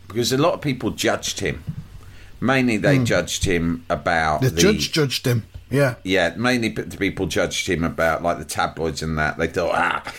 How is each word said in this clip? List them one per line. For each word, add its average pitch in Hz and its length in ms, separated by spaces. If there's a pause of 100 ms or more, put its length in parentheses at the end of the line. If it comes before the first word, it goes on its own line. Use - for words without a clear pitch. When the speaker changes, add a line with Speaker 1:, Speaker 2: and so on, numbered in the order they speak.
Speaker 1:
because 117 240
a 131 60
lot 156 160
of - 80
people 123 300
judged - 480
him. - 240 (800)
Mainly 123 360
they 101 200
Speaker 2:
Hmm. 123 80
Speaker 1:
judged 92 400
him 85 440
about 78 520
Speaker 2:
The 131 80
Speaker 1:
the 82 120
Speaker 2:
judge 180 300
judged 143 340
him, 120 180 (260)
yeah. 131 340
Speaker 1:
Yeah, 92 340
mainly 120 320
p-, - 140
the - 140
people 95 300
judged - 400
him 85 160
about, 80 400
like, 85 140
the 76 80
tabloids 80 560
and 80 160
that. 76 200
They 82 100
thought, 82 260
"Ah, 82 300 (160)